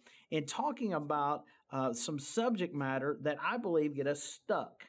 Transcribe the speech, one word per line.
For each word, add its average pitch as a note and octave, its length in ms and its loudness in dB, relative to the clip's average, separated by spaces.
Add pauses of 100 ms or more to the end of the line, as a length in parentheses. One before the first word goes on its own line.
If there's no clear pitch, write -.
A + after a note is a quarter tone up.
(320)
in D#3 160 0
talking A#3 480 0
about, D3 480 2 (280)
uh, C3 220 0
some D3 240 -2
subject A3 560 0
matter C3+ 480 0
that C#3+ 220 0
I G3+ 140 0
believe D#3+ 360 2
get C#3 140 -2
us D3 160 0
stuck. - 640 -4